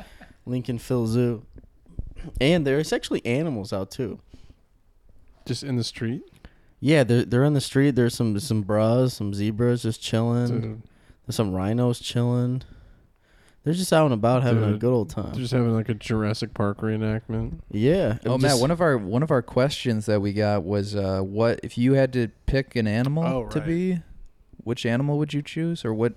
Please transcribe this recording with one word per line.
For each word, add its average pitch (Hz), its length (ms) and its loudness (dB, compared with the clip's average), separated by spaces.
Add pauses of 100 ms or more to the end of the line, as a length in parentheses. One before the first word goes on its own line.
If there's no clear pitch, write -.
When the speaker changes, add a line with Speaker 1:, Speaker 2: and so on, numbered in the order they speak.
(460)
Speaker 1:
Lincoln 123 340 -4
Phil 120 280 -2
Zoo. 117 360 0 (960)
And 156 260 4
there's 143 240 0
actually - 340 -4
animals 120 460 -2
out, 95 200 -6
too. 104 280 -6 (1300)
Speaker 2:
Just - 180 -6
in 135 140 -4
the 117 80 -2
street? 123 360 -6 (600)
Speaker 1:
Yeah, 143 220 4
they're, 120 220 4
they're 120 200 2
in 147 80 4
the 139 80 2
street. 139 340 2
There's 120 180 4
some, 110 260 0
some 107 220 0
bras, 110 540 2
some 104 180 -4
zebras 110 500 0
just 110 180 -4
chilling. 120 460 0 (140)
Speaker 2:
Dude. 110 200 -10 (440)
Speaker 1:
There's 104 100 -8
some 104 180 0
rhinos 113 460 0
chilling. 123 640 -2 (1000)
They're 151 100 0
just 180 200 0
out 160 120 6
and 135 80 2
about 117 280 2
having 117 220 2
a 107 80 2
Speaker 2:
Dude, 104 80 0
Speaker 1:
good 117 140 2
old 107 180 0
time. - 220 -8
Speaker 2:
they're - 80 -6
just 120 120 -4
having, 117 200 2
like, 110 160 0
a 117 40 -2
Jurassic 107 640 -2
Park 101 260 -2
reenactment. 110 800 -2 (100)
Speaker 1:
Yeah. 127 560 2
Speaker 3:
Oh, 127 100 2
Speaker 1:
It 127 60 0
Speaker 3:
Matt, 143 100 4
Speaker 1:
just 123 100 2
Speaker 3:
one 139 100 2
of 170 100 0
our, 147 160 4
one 107 260 -2
of 156 60 -2
our 131 140 2
questions 123 640 0
that 107 140 2
we 101 120 0
got 104 300 2
was, 101 320 -2
uh, 95 260 0
what 107 420 0
if - 140 -10
you 123 160 4
had 131 200 4
to 117 160 0 (180)
pick 135 280 -2
an 113 120 2
animal 131 360 0
Speaker 2:
Oh, 135 260 -2
Speaker 3:
to 156 100 -4
Speaker 2:
right. 151 80 -4
Speaker 3:
be, 175 320 0 (640)
which 117 220 -6
animal 139 340 0
would 147 140 -4
you 147 100 -4
choose, 165 420 -6
or 113 80 -2
what 110 240 0